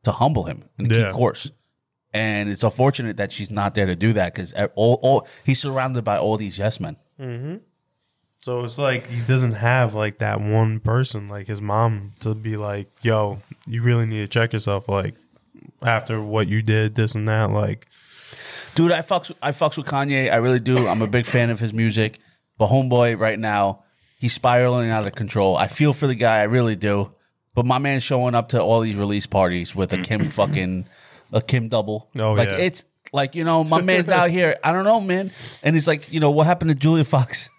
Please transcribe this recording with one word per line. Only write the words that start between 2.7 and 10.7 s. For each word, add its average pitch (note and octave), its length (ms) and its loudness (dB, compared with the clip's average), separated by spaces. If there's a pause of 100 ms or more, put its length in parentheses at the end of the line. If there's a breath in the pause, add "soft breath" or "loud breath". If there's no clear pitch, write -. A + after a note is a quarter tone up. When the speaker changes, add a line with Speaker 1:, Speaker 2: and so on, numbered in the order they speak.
Speaker 1:
that G2+ 120 -4
she's G2+ 200 -10
not G2+ 240 -2
there G2+ 120 2
to F#2 80 0
do G#2 200 2
that F#2 200 0
'cause F#2 240 -10
e-, G#2 60 0 (100)
all, A#2 280 4
all, C3 260 2 (160 loud breath)
he's C3+ 160 0
surrounded C3 420 -4
by G#2 160 0
all G#2+ 180 0
these G2 220 -8
yes G#2+ 220 -4
men. D#2 160 -8 (240)
Speaker 2:
Mm-hmm. C3 360 -10 (840)
So B2 220 -6
it's A#2 140 -6
like C3 280 -2
he A#2+ 200 -6
doesn't B2+ 280 2
have, A#2 380 2
like, G#2+ 260 -4
that G#2+ 220 -2
one A2 400 0